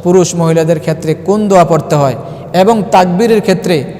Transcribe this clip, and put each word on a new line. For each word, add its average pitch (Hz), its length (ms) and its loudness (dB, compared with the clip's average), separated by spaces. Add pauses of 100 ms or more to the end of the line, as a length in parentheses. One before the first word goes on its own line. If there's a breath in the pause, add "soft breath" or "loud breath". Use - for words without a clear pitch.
পুরুষ 180 320 2
মহিলাদের 165 440 0
ক্ষেত্রে 156 340 -4
কোন 208 340 -2
দোয়া 185 180 4
পড়তে 156 300 0
হয় 135 200 0 (380 loud breath)
এবং 196 380 2
তাকবীরের 202 500 0
ক্ষেত্রে 170 420 0 (160)